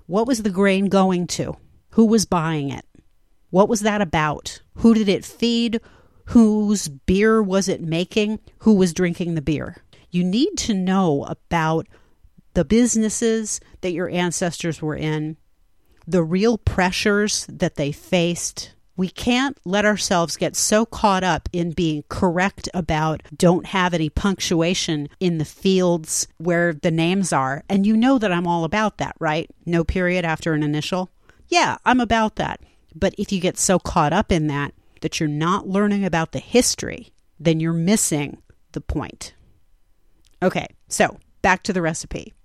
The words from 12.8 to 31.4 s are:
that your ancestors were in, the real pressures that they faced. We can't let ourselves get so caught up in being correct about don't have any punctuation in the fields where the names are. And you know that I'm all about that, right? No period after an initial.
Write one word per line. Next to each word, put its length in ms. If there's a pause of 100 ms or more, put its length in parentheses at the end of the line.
that 120
your 160
ancestors 720
were 140
in, 400 (680)
the 160
real 360
pressures 880
that 280
they 160
faced. 840 (220)
We 120
can't 560
let 200
ourselves 520
get 200
so 280
caught 400
up 280
in 200
being 360
correct 680
about 480 (120)
don't 320
have 280
any 160
punctuation 1000 (120)
in 180
the 60
fields 920
where 380
the 160
names 420
are. 360
And 180
you 100
know 220
that 140
I'm 140
all 180
about 340
that, 200
right? 300 (160)
No 200
period 400
after 280
an 100
initial. 460 (400)